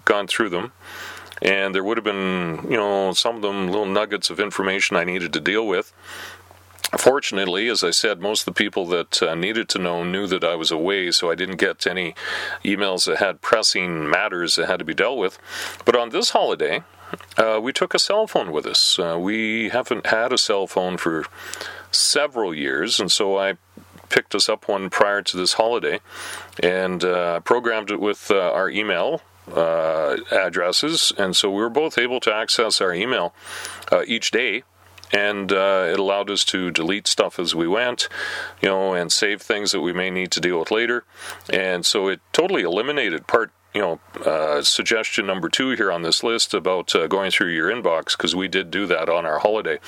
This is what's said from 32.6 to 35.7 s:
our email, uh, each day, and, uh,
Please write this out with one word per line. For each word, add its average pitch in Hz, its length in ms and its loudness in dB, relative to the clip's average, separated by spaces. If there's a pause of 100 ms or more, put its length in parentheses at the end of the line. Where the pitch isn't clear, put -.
our 92 100 2
email, 95 420 -2 (560)
uh, 90 160 4
each 113 240 -2
day, 117 340 0 (480)
and, 101 380 0
uh, 95 400 4